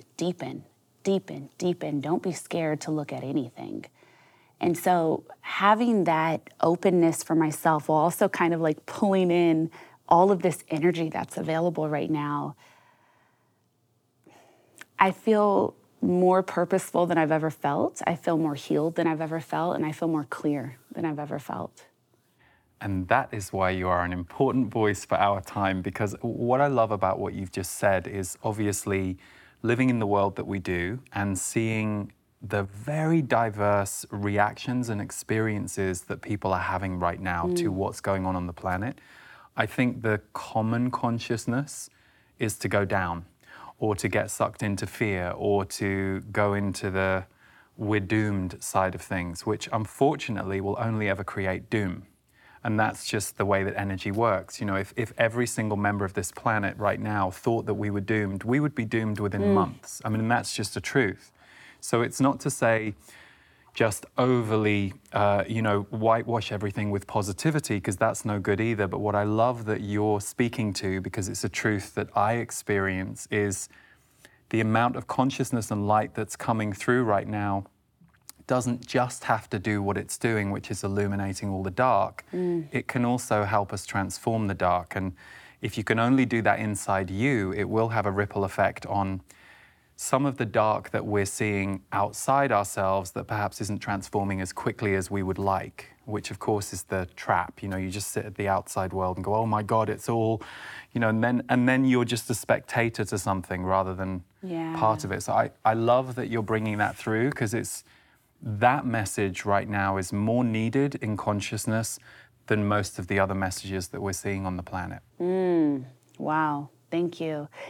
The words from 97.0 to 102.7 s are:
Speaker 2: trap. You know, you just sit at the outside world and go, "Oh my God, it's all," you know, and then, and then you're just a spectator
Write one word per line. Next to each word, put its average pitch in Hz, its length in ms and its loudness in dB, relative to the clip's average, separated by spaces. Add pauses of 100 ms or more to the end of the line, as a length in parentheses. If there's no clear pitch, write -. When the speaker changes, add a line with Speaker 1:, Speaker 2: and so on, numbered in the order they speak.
Speaker 2:
trap. - 480 -2
You 98 40 -6
know, 95 100 -4
you 95 120 -2
just 98 220 -6
sit 107 120 -4
at 101 120 -12
the 101 120 -2
outside 95 460 -2
world 92 240 -2
and 95 80 -6
go, 101 80 0
"Oh 113 140 2
my 107 160 0
God, 110 260 2
it's - 180 -6
all," 113 340 2 (520)
you 120 80 0
know, 110 80 4
and 110 140 2
then, 120 260 2
and 123 180 4
then 131 160 4
you're 127 220 6
just 113 240 -2
a 120 60 0
spectator - 680 0